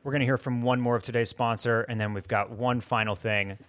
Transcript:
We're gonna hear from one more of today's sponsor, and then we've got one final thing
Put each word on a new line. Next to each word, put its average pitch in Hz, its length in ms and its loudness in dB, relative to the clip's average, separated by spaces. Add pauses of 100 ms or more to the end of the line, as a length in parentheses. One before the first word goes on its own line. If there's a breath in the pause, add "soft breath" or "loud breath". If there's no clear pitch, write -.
We're 139 80 -6
gonna 139 140 0
hear 131 120 2
from 123 240 -4
one 123 180 2
more 120 160 2
of 113 60 0
today's 117 280 0
sponsor, 117 520 0
and 113 180 -4
then 104 140 -2
we've 98 140 -8
got 104 240 0
one 123 280 0
final 110 360 0
thing 101 420 -2 (120)